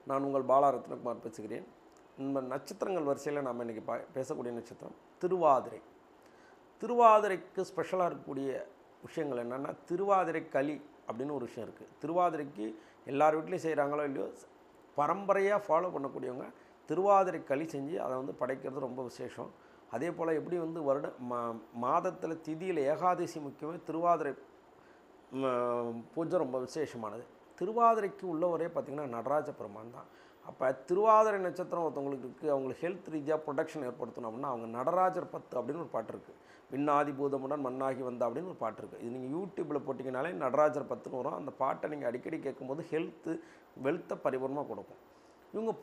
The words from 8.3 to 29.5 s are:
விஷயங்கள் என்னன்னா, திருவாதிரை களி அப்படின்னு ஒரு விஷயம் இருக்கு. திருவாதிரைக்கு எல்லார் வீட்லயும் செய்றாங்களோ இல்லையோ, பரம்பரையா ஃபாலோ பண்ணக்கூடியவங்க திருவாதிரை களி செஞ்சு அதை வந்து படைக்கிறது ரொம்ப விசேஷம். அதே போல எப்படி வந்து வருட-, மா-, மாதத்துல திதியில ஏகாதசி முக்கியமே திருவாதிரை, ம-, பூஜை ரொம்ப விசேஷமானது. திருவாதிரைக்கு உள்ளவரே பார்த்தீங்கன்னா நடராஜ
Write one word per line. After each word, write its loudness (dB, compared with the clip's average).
விஷயங்கள் -2
என்னன்னா, -4
திருவாதிரை 2
களி 0
அப்படின்னு -4
ஒரு -4
விஷயம் -8
இருக்கு. -18
திருவாதிரைக்கு 0
எல்லார் 4
வீட்லயும் -4
செய்றாங்களோ 0
இல்லையோ, -4
பரம்பரையா 2
ஃபாலோ 4
பண்ணக்கூடியவங்க -6
திருவாதிரை 4
களி 0
செஞ்சு -4
அதை -2
வந்து -4
படைக்கிறது -4
ரொம்ப -6
விசேஷம். -10
அதே -2
போல 0
எப்படி -2
வந்து -4
வருட-, 0
மா-, -2
மாதத்துல 0
திதியில -2
ஏகாதசி 0
முக்கியமே -10
திருவாதிரை, 0
ம-, 0
பூஜை 0
ரொம்ப -2
விசேஷமானது. -6
திருவாதிரைக்கு 2
உள்ளவரே 2
பார்த்தீங்கன்னா -4
நடராஜ 0